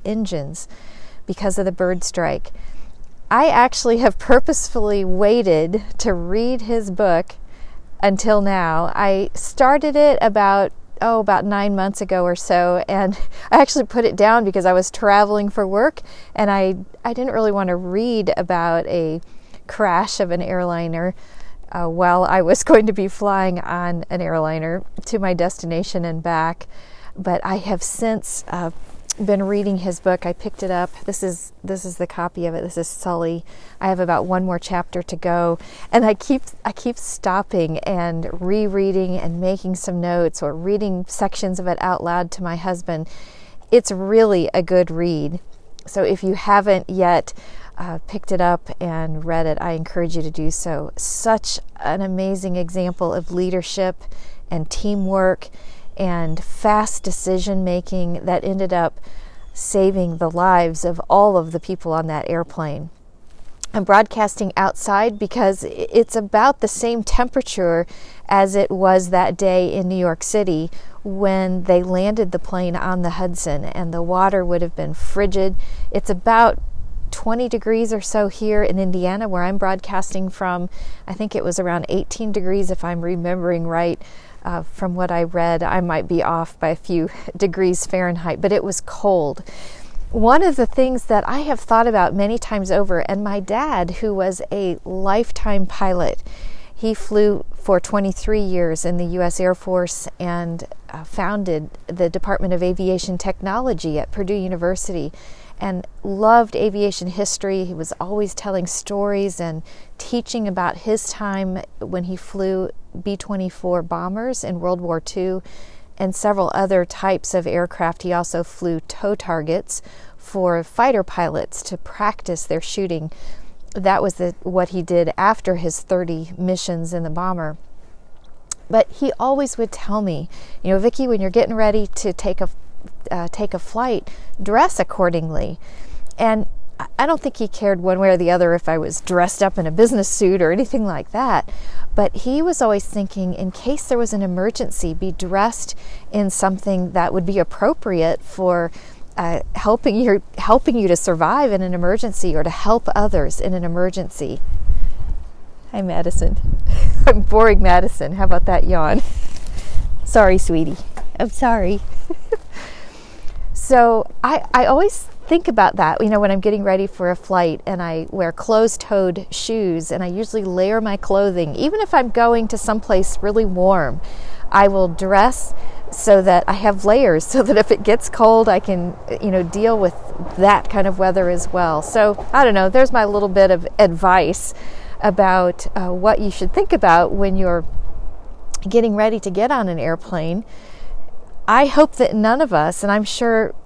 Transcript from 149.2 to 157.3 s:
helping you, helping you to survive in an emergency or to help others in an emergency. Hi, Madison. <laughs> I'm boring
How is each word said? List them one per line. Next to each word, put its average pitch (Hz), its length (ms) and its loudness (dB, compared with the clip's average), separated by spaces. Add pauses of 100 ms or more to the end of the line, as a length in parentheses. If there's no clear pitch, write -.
helping 214 400 2
you, 233 260 2 (160)
helping 240 400 4
you 196 100 2
to 175 80 4
survive 196 560 0
in 190 80 0
an 185 140 -2
emergency 185 600 2
or 156 80 4
to 160 60 0
help 226 480 2
others 175 460 4
in 180 100 0
an 180 100 -2
emergency. 175 800 -2 (1300)
Hi, 202 120 -4
Madison. 175 560 4 (360)
<laughs> - 320 10
I'm - 140 8
boring 214 400 8